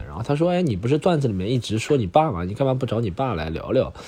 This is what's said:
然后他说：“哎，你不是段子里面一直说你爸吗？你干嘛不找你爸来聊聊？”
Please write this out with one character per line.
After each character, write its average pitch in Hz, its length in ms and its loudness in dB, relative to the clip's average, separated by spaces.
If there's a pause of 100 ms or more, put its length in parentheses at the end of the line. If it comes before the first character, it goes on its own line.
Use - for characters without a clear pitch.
然 73 80 -12
后 95 60 -6
他 143 140 0
说 170 180 2
：“哎， 180 80 2
你 139 140 0
不 92 120 -4
是 147 120 2
段 170 200 2
子 135 80 0
里 107 60 0
面 92 160 -2
一 127 80 0
直 110 220 -2
说 147 180 2
你 113 80 0
爸 151 260 2
吗？ 87 140 -2
你 95 80 -4
干 139 140 0
嘛 131 60 2
不 131 120 0
找 110 160 -2
你 113 80 0
爸 123 240 -2
来 80 160 -4
聊 - 220 -6
聊？” 123 200 2 (160)